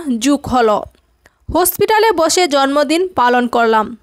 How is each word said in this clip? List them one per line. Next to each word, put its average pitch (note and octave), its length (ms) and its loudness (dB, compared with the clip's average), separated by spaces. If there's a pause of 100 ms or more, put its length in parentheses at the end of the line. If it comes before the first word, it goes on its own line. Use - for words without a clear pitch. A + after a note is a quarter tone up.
(200)
যোগ C4+ 280 -2
হলো। A3 360 0 (680)
হসপিটালে G#4+ 580 0
বসে E4+ 360 0
জন্মদিন C#4+ 600 0
পালন B3 400 0
করলাম। A3+ 560 0